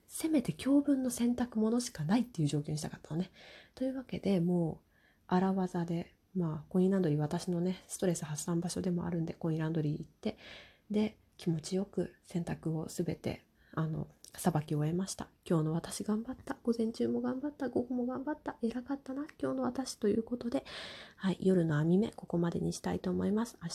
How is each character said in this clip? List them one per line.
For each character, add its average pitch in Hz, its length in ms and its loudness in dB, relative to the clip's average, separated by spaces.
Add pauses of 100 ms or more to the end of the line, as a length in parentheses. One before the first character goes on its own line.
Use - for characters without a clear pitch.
せ - 200 -4
め 311 140 4
て - 120 -2
今 285 280 4
日 285 60 -2
分 269 160 2
の 254 60 0
洗 240 260 2
濯 240 220 -2
物 220 220 4
し 240 120 -4
か - 120 -6
な 180 140 4
い 254 40 4
っ - 40 0
て - 160 -4
い 151 40 4
う - 20 2
状 147 120 2
況 147 120 -4
に 151 60 -2
し 151 40 -4
た - 80 -6
か - 80 -12
っ - 40 -18
た - 140 -10
の 170 60 0
ね。 185 100 -6 (440)
と 262 100 -2
い 262 40 0
う 262 80 -4
わ 262 60 -8
け - 160 -8
で、 190 220 4
も 170 420 2
う - 120 -20 (320)
荒 190 260 4
技 180 320 0
で、 170 280 -4 (220)
ま 160 280 0
あ、 - 60 -16
コ 185 120 2
イ 185 60 6
ン 190 40 6
ラ 196 80 4
ン - 20 4
ド 170 80 4
リ 147 60 4
ー、 - 20 2
私 151 320 0
の 175 120 0
ね、 185 260 0
ス - 100 -10
ト 196 100 2
レ 170 80 4
ス 170 100 -6
発 151 180 -6
散 170 160 0
場 175 100 -2
所 180 120 -2
で 180 100 0
も 175 140 0
あ 170 40 -2
る 170 120 0
ん 160 40 0
で、 170 80 -6
コ - 180 -2
イ 156 40 2
ン 156 40 -2
ラ 160 100 0
ン 165 40 -2
ド 160 80 2
リ 147 100 2
ー - 20 0
行 160 100 -4
っ - 20 -8
て、 - 320 -6 (520)
で、 214 280 0 (200)
気 - 120 -2
持 165 120 0
ち - 140 -6
よ 196 100 2
く 185 280 -4 (120)
洗 170 180 -4
濯 160 280 -4
を 160 180 -2
す - 140 -4
べ 165 120 -2
て、 - 280 -6 (300)
あ 160 140 -2
の、 156 200 -4 (280)
さ - 160 2
ば 151 100 2
き 151 140 -4
終 151 140 0
え 165 40 0
ま 190 140 -2
し - 80 -8
た。 - 120 -12 (220)
今 165 100 4
日 156 60 2
の 156 80 0
私 - 300 -4
頑 214 200 0
張 254 100 -8
っ 247 120 -10
た。 - 180 -8
午 233 140 2
前 226 140 0
中 233 160 -2
も 240 140 0
頑 247 180 -2
張 294 100 -4
っ - 20 -6
た。 277 180 -6
午 247 120 0
後 247 140 -4
も 247 100 0
頑 254 180 -4
張 302 100 -4
っ 302 80 -6
た。 - 200 -8
偉 233 200 -2
か 254 120 -6
っ 277 40 -4
た 269 160 -10
な、 277 120 -6 (160)
今 269 120 0
日 262 40 -2
の 262 60 -2
私 247 320 -4
と - 120 0
い 208 100 4
う 226 60 0
こ 240 140 -6
と 240 120 -6
で。 269 160 -2 (520)
は 190 140 2
い、 - 100 0
夜 185 240 6
の 151 140 2
編 151 100 4
み 180 80 6
目、 220 140 2
こ - 160 -16
こ 175 100 -2
ま 170 120 2
で 170 100 -2
に 170 140 0
し - 60 -8
た 180 140 -2
い 180 60 -2
と 185 100 -2
思 180 160 0
い 190 60 2
ま 220 140 2
す。 - 160 -16
明 165 140 -8